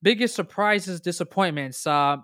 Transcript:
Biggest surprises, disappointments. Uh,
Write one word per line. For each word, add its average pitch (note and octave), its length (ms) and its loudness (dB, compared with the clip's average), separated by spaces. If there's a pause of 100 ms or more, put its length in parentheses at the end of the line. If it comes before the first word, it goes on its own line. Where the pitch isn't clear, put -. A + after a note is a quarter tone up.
Biggest A3+ 320 2
surprises, G3 680 -2
disappointments. E3 840 -2
Uh, C#3+ 380 2